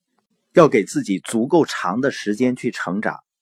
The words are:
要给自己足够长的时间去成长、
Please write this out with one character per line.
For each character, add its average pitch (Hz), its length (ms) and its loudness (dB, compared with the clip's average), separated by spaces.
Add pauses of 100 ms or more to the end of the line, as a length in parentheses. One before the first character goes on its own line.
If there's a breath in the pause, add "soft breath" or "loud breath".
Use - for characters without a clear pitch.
(540)
要 165 140 8
给 117 160 2
自 139 200 -4
己 98 160 -2
足 117 280 -2
够 160 180 4
长 107 360 -4
的 139 80 0
时 104 260 -4
间 123 200 0
去 123 160 -6
成 92 280 -6
长、 85 200 -6 (220)